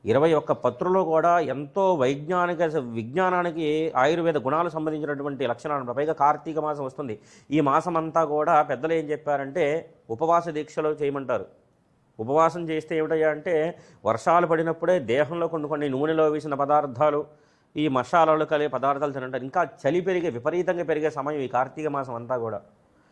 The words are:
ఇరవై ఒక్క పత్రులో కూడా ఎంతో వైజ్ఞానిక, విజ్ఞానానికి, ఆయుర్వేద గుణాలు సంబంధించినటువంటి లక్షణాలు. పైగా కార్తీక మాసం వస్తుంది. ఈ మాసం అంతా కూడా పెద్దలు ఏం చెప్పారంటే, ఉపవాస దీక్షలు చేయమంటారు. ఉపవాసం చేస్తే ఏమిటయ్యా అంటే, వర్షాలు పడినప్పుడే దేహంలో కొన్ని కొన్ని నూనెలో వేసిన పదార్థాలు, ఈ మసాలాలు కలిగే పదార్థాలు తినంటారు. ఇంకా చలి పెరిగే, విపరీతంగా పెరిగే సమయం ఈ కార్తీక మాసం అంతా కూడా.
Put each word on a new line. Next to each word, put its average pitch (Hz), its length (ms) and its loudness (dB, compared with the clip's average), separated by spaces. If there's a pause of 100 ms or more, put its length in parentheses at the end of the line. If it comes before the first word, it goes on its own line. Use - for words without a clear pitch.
ఇరవై 139 280 4
ఒక్క 147 200 2
పత్రులో 180 520 0
కూడా 160 340 4
ఎంతో 151 560 0
వైజ్ఞానిక, 156 680 0
విజ్ఞానానికి, 156 1300 -2
ఆయుర్వేద 160 400 2
గుణాలు 147 320 0
సంబంధించినటువంటి 147 800 -4
లక్షణాలు. 123 460 -4
పైగా 147 200 -2
కార్తీక 147 460 0
మాసం 151 260 -4
వస్తుంది. 127 360 -8 (300)
ఈ 151 100 2
మాసం 156 360 2
అంతా 160 280 0
కూడా 151 380 4
పెద్దలు 147 300 -2
ఏం 160 120 0
చెప్పారంటే, 147 920 -2 (160)
ఉపవాస 165 380 2
దీక్షలు 156 400 -4
చేయమంటారు. 139 580 -2 (760)
ఉపవాసం 160 480 2
చేస్తే 156 300 -2
ఏమిటయ్యా 156 320 2
అంటే, 156 480 -2 (260)
వర్షాలు 165 420 4
పడినప్పుడే 165 520 0
దేహంలో 147 500 0
కొన్ని 151 200 -4
కొన్ని 147 200 -2
నూనెలో 156 400 2
వేసిన 151 260 -2
పదార్థాలు, 147 880 0 (320)
ఈ 151 120 0
మసాలాలు 156 560 4
కలిగే 147 240 0
పదార్థాలు 139 440 -2
తినంటారు. 131 300 -8
ఇంకా 143 260 -2 (200)
చలి 170 120 2
పెరిగే, 175 300 -2
విపరీతంగా 165 540 -2
పెరిగే 151 260 0
సమయం 147 280 -4
ఈ 127 100 -4
కార్తీక 131 380 -2
మాసం 139 280 -4
అంతా 120 240 -4
కూడా. 110 220 -4 (520)